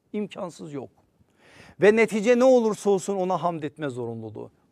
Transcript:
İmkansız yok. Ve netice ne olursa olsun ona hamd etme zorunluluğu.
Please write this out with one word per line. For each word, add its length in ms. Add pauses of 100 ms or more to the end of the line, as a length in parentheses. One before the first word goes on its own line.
(120)
İmkansız 600
yok. 180 (920)
Ve 160
netice 420
ne 60
olursa 460
olsun 260
ona 260
hamd 200
etme 260
zorunluluğu. 640 (220)